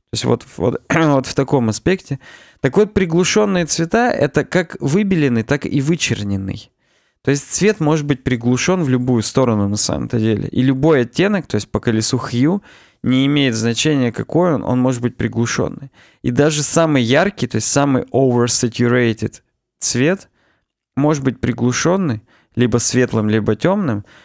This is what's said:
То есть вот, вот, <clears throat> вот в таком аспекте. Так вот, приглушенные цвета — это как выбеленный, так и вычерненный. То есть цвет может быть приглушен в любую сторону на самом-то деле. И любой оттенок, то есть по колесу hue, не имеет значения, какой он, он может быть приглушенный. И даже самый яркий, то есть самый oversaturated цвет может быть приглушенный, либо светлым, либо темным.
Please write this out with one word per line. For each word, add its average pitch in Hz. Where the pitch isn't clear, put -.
То -
есть 117
вот, 120
вот, 117
<clears throat> -
вот 147
в -
таком 127
аспекте. 160
Так 135
вот, 208
приглушенные 185
цвета — 220
это 143
как 175
выбеленный, 147
так 143
и 139
вычерненный. 101
То 135
есть 143
цвет 208
может 151
быть 143
приглушен 127
в 135
любую 123
сторону 107
на 104
самом-то 110
деле. 107
И -
любой 135
оттенок, 117
то -
есть 104
по 104
колесу 110
hue, 139
не 131
имеет 139
значения, 117
какой 160
он, 104
он 127
может 123
быть 123
приглушенный. 113
И 123
даже 147
самый 156
яркий, 139
то -
есть 110
самый 139
oversaturated 120
цвет 151
может 147
быть 131
приглушенный, 123
либо 120
светлым, 117
либо 107
темным. 165